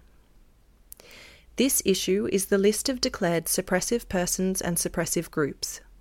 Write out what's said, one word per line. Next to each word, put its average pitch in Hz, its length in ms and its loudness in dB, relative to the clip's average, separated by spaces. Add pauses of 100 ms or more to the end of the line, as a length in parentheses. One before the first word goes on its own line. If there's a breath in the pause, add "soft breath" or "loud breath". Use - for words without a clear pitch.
(1600 loud breath)
"This 262 280 2
issue 190 480 2
is 196 140 0
the 202 120 2
list 208 300 2
of 254 140 -2
declared 170 440 0
suppressive - 600 0
persons 185 540 0
and 170 160 -2
suppressive 170 520 -2
groups. - 500 -4 (200)